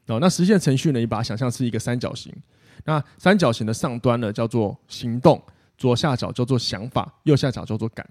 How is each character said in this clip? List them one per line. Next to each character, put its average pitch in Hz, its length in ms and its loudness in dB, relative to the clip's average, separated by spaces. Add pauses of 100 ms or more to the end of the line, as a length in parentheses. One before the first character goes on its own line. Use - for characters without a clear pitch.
哦， 113 120 -2
那 165 80 4
实 170 160 2
现 196 160 4
程 139 160 2
序 151 160 0
呢， 127 80 0
你 117 60 0
把 110 120 -2
它 113 60 -4
想 113 140 -6
象 127 120 -2
是 120 140 -4
一 120 60 -2
个 110 100 -4
三 123 180 -2
角 117 160 -6
形。 - 200 -14 (500)
那 151 180 0 (160)
三 196 200 4
角 147 160 4
形 113 120 -4
的 110 80 -2
上 123 260 -4
端 120 200 2
呢， 107 140 -2
叫 117 120 -2
做 113 320 -2 (100)
行 120 340 -6
动， 143 200 6 (360)
左 123 180 2
下 139 200 0
角 90 180 -4
叫 123 100 -2
做 123 160 2
想 107 300 -6
法， 117 200 -4 (140)
右 156 100 4
下 139 160 2
角 101 140 -6
叫 107 140 -4
做 113 120 -4
感 - 220 -14